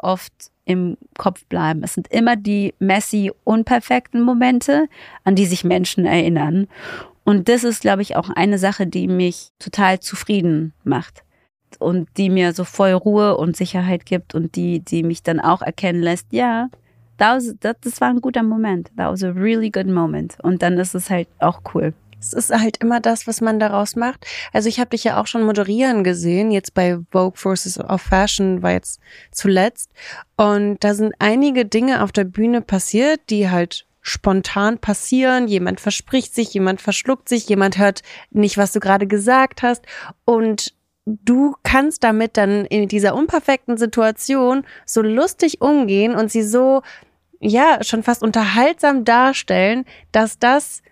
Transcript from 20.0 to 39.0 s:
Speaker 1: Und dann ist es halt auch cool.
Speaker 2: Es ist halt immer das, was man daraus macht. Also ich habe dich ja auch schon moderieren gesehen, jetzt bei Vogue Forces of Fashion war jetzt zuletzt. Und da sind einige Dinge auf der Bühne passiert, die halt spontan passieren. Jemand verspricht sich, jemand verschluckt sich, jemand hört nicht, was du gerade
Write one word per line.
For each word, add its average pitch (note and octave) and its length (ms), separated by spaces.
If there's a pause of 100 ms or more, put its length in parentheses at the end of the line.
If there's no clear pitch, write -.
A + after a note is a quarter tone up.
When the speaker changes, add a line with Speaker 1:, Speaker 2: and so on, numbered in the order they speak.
Speaker 1:
Und F3+ 200
dann F3 160
ist F#3 160
es F#3 160
halt F3 180 (120)
auch E3+ 200 (140)
cool. D#3 180 (280)
Speaker 2:
Es - 120
ist - 260
halt A3 200
immer A#3 220
das, A3+ 260
was A3+ 160
man A3 180
daraus G#3 360
macht. A#3+ 280 (300)
Also G#3+ 160
ich B3 100
habe A#3+ 100
dich A#3 140
ja G#3 160
auch G#3+ 60
schon A#3 180
moderieren G#3+ 600
gesehen, F3+ 480
jetzt G3 200
bei F3+ 260 (120)
Vogue F#3 260
Forces F#3+ 420
of - 220
Fashion F#3+ 600
war F3+ 100
jetzt - 260 (320)
zuletzt. G3 600 (460)
Und G#3 480
da G#3 100
sind G#3+ 240
einige B3 480
Dinge A#3 360
auf G3+ 100
der G3+ 120
Bühne A3 380
passiert, B3 640
die G#3 220
halt F3 340 (160)
spontan G3+ 760
passieren. B3+ 720
Jemand F#3 320
verspricht - 540
sich, A3+ 200
jemand F#3+ 260
verschluckt - 480
sich, A#3+ 200
jemand G3 300
hört G3 220 (300)
nicht, G#3 260
was G3+ 160
du G#3+ 80
gerade G3 260